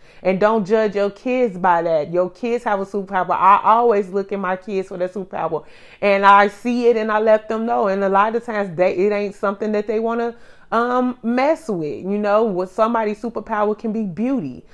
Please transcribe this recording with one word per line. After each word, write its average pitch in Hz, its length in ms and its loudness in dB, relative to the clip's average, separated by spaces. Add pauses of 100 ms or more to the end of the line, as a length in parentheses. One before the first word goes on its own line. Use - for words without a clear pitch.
(220)
And 185 160 0
don't 208 280 2
judge 214 300 0
your 202 160 0
kids 247 460 -2
by 175 240 2
that. 160 300 0
Your 180 180 0
kids 233 360 -4
have 202 160 -2
a 196 40 -4
superpower. 190 460 -4
I 190 320 6
always 214 460 2
look 196 240 -6
at 196 60 -6
my 185 180 -4
kids 190 320 -6
for 196 80 -12
their 180 100 -4
superpower, 165 580 -6 (360)
and 196 240 2
I 202 240 8
see 240 380 -2
it, 233 100 4
and 220 140 -2
I 214 80 0
let 220 280 2
them 226 180 -4
know. 240 220 0
And 196 160 0
a 196 60 0
lot 202 260 2
of 226 80 -4
times, 202 320 -6
they, 180 200 2
it 202 180 2
ain't 202 200 -4
something 208 380 -4
that 208 160 -2
they 220 120 -2
wanna, 233 360 -4 (380)
um, 247 500 0
mess 269 460 0
with. 160 340 -6
You 196 140 -4
know, 208 260 2
what 185 260 -2
somebody's 220 520 -2
superpower 214 560 -4
can 220 160 -6
be 220 100 -4
beauty, 196 720 -6